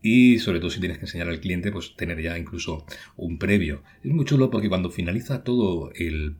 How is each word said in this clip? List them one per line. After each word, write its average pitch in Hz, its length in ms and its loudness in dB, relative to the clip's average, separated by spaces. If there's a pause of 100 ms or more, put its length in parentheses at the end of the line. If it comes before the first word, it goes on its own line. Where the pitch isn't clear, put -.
y 120 380 8
sobre 90 220 0
todo 90 100 -2
si - 80 -8
tienes 87 200 -4
que - 80 -10
enseñar 87 220 -6
al 82 120 -6
cliente, 90 320 -4
pues 92 240 -12
tener 82 260 -6
ya 85 160 -6
incluso 82 480 -8 (300)
un 82 220 -6
previo. 92 440 2 (220)
Es 131 80 0
muy 156 120 2
chulo 131 240 4
porque 107 200 0
cuando 90 220 0
finaliza 92 520 -4
todo 95 520 0
el 76 460 -4